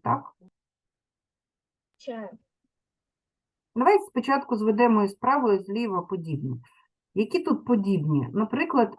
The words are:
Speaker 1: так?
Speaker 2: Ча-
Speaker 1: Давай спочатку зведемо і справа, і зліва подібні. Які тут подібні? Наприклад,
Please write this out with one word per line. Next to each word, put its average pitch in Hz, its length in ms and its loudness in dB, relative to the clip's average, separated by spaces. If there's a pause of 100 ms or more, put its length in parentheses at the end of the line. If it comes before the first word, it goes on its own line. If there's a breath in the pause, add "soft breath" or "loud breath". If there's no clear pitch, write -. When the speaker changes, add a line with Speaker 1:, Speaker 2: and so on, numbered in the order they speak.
Speaker 1:
так? - 340 -4 (1600)
Speaker 2:
Ча- 226 340 -12 (1500)
Speaker 1:
Давай 349 220 4
спочатку 269 580 -2
зведемо 214 480 4
і 196 40 2
справа, 247 460 0
і 190 100 4
зліва 196 380 -4
подібні. 147 580 -6 (540 soft breath)
Які 220 280 0
тут 262 240 -2
подібні? 165 640 0
Наприклад, 240 680 0